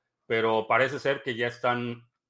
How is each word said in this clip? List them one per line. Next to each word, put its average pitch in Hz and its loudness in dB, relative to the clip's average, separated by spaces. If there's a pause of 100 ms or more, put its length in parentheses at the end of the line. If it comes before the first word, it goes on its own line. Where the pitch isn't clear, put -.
(260)
pero 113 2
parece 127 2
ser 139 -2
que 123 -4
ya 120 -2
están 120 -4 (260)